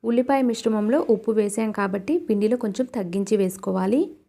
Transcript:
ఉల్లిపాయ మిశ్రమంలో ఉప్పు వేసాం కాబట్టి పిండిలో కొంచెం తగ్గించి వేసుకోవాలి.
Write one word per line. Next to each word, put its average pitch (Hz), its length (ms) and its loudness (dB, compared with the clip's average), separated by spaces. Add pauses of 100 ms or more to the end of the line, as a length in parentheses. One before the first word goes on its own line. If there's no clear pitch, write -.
ఉల్లిపాయ 247 380 2
మిశ్రమంలో 220 560 0 (120)
ఉప్పు 220 220 2
వేసాం 220 400 0
కాబట్టి 202 420 -2 (100)
పిండిలో 214 380 2
కొంచెం 233 320 -2
తగ్గించి 190 420 -2
వేసుకోవాలి. 190 640 0 (280)